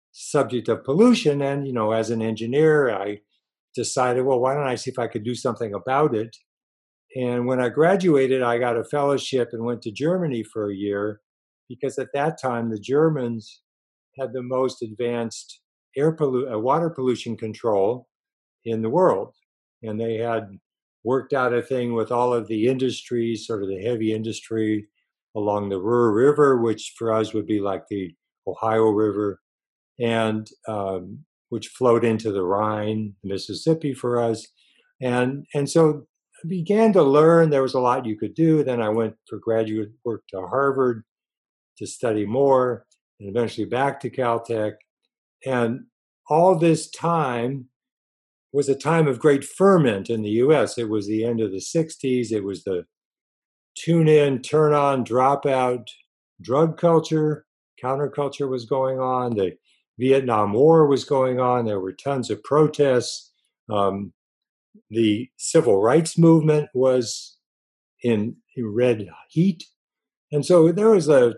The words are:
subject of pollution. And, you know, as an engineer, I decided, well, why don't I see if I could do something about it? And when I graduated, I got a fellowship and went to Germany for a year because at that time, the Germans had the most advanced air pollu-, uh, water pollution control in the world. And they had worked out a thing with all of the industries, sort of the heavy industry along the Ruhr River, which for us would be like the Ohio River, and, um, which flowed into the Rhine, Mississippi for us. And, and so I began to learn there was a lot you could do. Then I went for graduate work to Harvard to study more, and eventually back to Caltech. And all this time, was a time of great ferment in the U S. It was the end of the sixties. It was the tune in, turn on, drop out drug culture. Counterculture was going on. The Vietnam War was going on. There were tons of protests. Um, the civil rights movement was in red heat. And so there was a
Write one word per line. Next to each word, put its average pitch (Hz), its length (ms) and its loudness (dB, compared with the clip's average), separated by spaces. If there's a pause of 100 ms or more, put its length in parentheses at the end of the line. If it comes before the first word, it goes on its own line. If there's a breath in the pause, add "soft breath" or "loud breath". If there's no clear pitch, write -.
(140)
subject 120 560 -4
of 110 160 -2
pollution. 151 560 4
And, 139 260 -4
you 127 60 -6
know, 110 180 0
as 113 180 0
an 113 120 -2
engineer, 127 680 2
I 104 280 -4 (580)
decided, 123 460 0
well, 127 180 2
why 131 140 2
don't 147 120 -2
I 127 100 -2
see 123 160 -8
if - 60 -8
I 117 100 -2
could 107 180 -8
do 120 100 -4
something 113 380 -4
about 131 420 0
it? 113 180 -4 (840)
And 123 280 -2
when 127 140 -2
I 123 80 0
graduated, 143 760 2
I 120 160 0
got 120 200 0
a 110 80 -4
fellowship 139 640 -2
and 113 140 -8
went 120 160 -6
to 110 100 -10
Germany 143 520 -4
for 104 280 -6
a 98 40 -8
year 101 440 -4 (480)
because 127 320 -8
at - 140 -8
that 151 280 -2
time, 117 280 -4
the 107 100 -8
Germans 123 800 -2 (580)
had 131 140 -8
the 127 100 -8
most 127 400 -4
advanced 117 800 -8 (380)
air 160 180 0
pollu-, 131 380 -2
uh, 110 60 -4
water 151 300 0
pollution 123 460 -4
control 110 720 -2 (560)
in 113 180 -4
the 110 80 -2
world. 127 440 0 (500)
And 107 160 -8
they 113 160 -4
had 113 320 -4 (580)
worked 127 280 -2
out 127 200 0
a 120 80 0
thing 120 320 -4
with 113 180 -2
all 120 220 0
of 113 140 -2
the 110 200 -2
industries, 120 800 -4
sort 107 160 -6
of 95 80 -6
the 95 100 -6
heavy 110 320 -2
industry 110 760 -4 (500)
along 104 320 -2
the 95 100 -4
Ruhr 117 320 2
River, 139 480 4
which 113 380 -4
for 113 160 -2
us 110 180 -2
would 107 140 -4
be 104 160 -2
like 95 260 -4
the 95 240 -8 (360)
Ohio 110 420 0
River, 104 500 0 (600)
and, 110 480 -2 (200)
um, 98 520 -6 (300)
which 113 180 -10
flowed 120 360 2
into 110 280 0
the 98 100 -2
Rhine, 107 720 -4 (100)
Mississippi 131 720 -4
for 120 260 -4
us. 113 280 -4 (520)
And, 127 540 -2
and 143 160 -2
so 156 380 2 (360)
I 165 40 -8
began 202 460 2
to 175 100 6
learn 156 480 6
there 139 100 2
was 131 140 -2
a 127 40 0
lot 123 280 0
you 107 100 -6
could 104 160 -8
do. 160 300 2
Then 123 180 -2
I 107 80 0
went 110 240 -2 (160)
for 110 80 -12
graduate 110 540 -2 (120)
work 113 280 -6
to 95 100 -10
Harvard 127 600 0 (760)
to 107 80 -12
study 107 400 -4
more, 127 640 0 (320)
and 101 100 -16
eventually 107 360 -4
back 127 340 -4
to 123 100 -8
Caltech. 113 640 -4 (720)
And 123 360 -2 (460)
all 170 300 4
this 165 320 2
time, 135 800 -4 (880)
was 139 140 0
a 135 200 0
time 165 180 4
of 123 180 -2
great 139 180 4
ferment 143 640 2
in 110 120 -2
the 104 140 -2 (100)
U 156 80 6
S. 139 240 2
It 113 120 -4
was 104 180 -2
the 110 220 -2
end 113 120 -2
of 101 100 -2
the 95 80 -8 (160)
sixties. 127 560 -2
It 104 180 -2
was 92 140 -10
the 90 220 -4 (960)
tune 165 240 4
in, 143 340 4
turn 151 320 2
on, 139 300 2
drop 131 420 0
out 127 400 0 (560)
drug 151 360 0 (100)
culture. 156 580 0 (380)
Counterculture 139 680 -4
was 123 160 -6 (120)
going 131 220 -2
on. 127 360 -2
The 92 160 0 (480)
Vietnam 123 540 2
War 151 340 6
was 131 160 2
going 131 360 0
on. 123 260 0
There 104 200 -2
were - 220 -12
tons 131 220 -4
of 104 140 -6
protests. 143 880 0 (380)
Um, 101 440 -2 (760)
the 110 480 0
civil 113 440 2
rights 147 360 2
movement 156 560 4
was 127 640 -2 (640)
in 117 360 0 (200)
red 110 500 0 (220)
heat. 170 340 0 (680)
And 147 140 -2
so 170 260 6
there 208 200 4
was 170 160 4
a 123 300 6